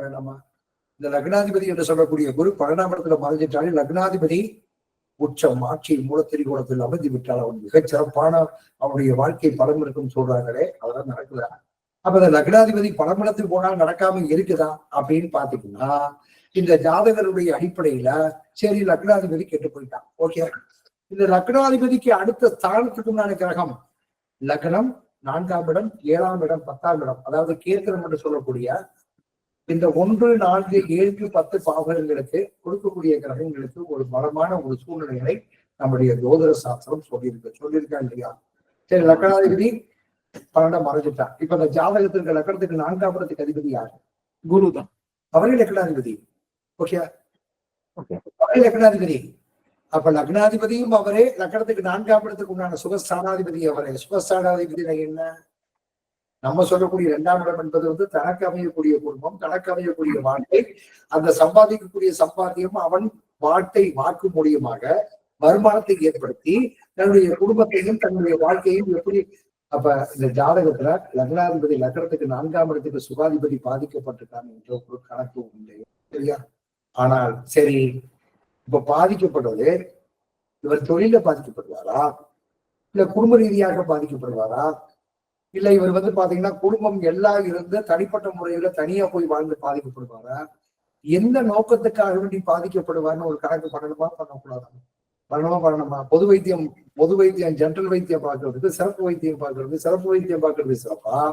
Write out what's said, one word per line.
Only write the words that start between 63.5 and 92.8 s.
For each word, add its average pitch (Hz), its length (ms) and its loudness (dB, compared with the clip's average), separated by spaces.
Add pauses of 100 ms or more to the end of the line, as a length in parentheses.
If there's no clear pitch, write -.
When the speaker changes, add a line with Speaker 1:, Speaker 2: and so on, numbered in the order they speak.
Speaker 1:
வாக்கு - 340 -2
மூலியமாக 151 500 0 (580)
வருமானத்தை 208 600 4
ஏற்படுத்தி 156 540 -2 (400)
தன்னுடைய 196 340 6 (100)
குடும்பத்தையும் 214 640 2
தன்னுடைய 180 340 0
வாழ்க்கையும் 190 600 2
எப்படி, 196 240 0 (500)
அப்ப 139 240 2 (180)
இந்த 131 200 -2
ஜாதகத்துல 156 640 2 (140)
லக்னாதிபதி 147 720 0
லக்னத்துக்கு 156 420 -4
நான்காம் 156 460 -2
இடத்துக்கு 143 340 -8
சுகாதிபதி 147 560 0
பாதிக்கப்பட்டிருக்கான் 127 880 -8
என்ற 110 240 -20
ஒரு 123 320 -14
கணக்கு 127 340 -10
உண்டு, 107 360 -20 (340)
சரியா? 143 260 -4 (600)
ஆனால் 127 360 0 (200)
சரி, 143 280 4 (840)
இப்ப 123 220 0
பாதிக்கப்படுறது 151 800 2 (920)
இவர் 147 260 -2
தொழில 214 380 6
பாதிக்கப்படுவாரா, - 760 -4 (920)
இல்ல 196 180 4
குடும்ப 226 240 6
ரீதியாக 196 500 2
பாதிக்கப்படுவாரா, 127 800 -4 (880)
இல்ல 196 200 2
இவர் 185 220 4
வந்து 190 180 0
பாத்தீங்கன்னா 185 380 0 (100)
குடும்பம் 208 340 0 (140)
எல்லாம் 202 360 2
இருந்து 175 320 -6 (120)
தனிப்பட்ட 190 420 -2
முறையில 175 460 -4
தனியா 185 300 -2
போய் 180 240 -2
வாழ்ந்து 156 240 -2 (100)
பாதிக்கப்படுவாரா, 127 720 -10 (680)
எந்த 208 320 2 (120)
நோக்கத்துக்காக 220 720 2
வேண்டி 190 260 -6
பாதிக்கப்படுவார்னு 165 840 -2